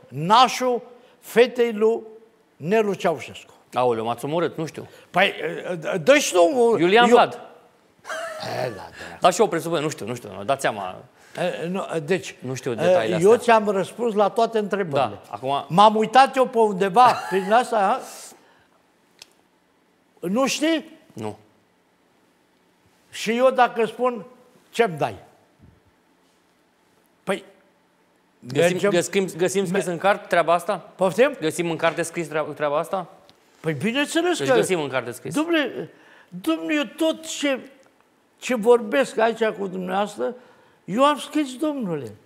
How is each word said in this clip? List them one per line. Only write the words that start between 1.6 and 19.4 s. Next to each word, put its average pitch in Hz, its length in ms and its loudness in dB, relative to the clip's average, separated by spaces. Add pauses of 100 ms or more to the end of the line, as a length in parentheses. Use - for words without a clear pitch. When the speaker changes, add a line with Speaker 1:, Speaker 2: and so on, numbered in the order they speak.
Speaker 1:
lui 220 280 2 (560)
Nelu 202 380 0
Ceaușescu? 147 580 -6 (200)
Speaker 2:
Aoleu, 123 320 0
m-ați 143 200 -4
omorât, 151 320 -2
nu 160 100 -6
știu. - 220 -14 (220)
Speaker 1:
Păi, 190 240 2 (360)
ă, 180 80 -6 (160)
ă, 190 40 -2
dă-și 254 340 4
tu, 269 460 4
Speaker 2:
Iulian 190 300 6
Speaker 1:
eu 233 60 8
Speaker 2:
Vlad. 196 180 6
Speaker 1:
E, - 1400 -12
la - 60 -4
dracu. - 460 -16
Speaker 2:
Dar 180 120 6
și 180 80 -4
eu 208 80 4
presupun, 160 320 -2
nu 151 80 -4
știu, 143 180 -10
nu 117 80 -8
știu, 101 300 -14
dați 135 160 -2
seama. 101 360 -4 (680)
Speaker 1:
E, 160 40 -6
nu, 185 200 -6 (180)
deci, 170 340 -4
Speaker 2:
Nu 127 160 -10
știu 131 180 -8
Speaker 1:
e, - 20 -4
Speaker 2:
detaliile 110 480 0
Speaker 1:
eu 196 100 6
Speaker 2:
astea. 240 120 2
Speaker 1:
ți-am 220 240 4
răspuns 208 460 -4
la 202 140 2
toate 226 300 0
întrebările. 160 680 -2
Speaker 2:
Da, - 100 -14
acum 131 340 -4
Speaker 1:
M-am 208 280 6
uitat 254 400 4
eu 262 100 2
pe 226 120 -4
undeva 208 640 4
<laughs> - 100 -10
prin 190 220 -2
asta, 233 260 2
ha? 208 220 0 (2250)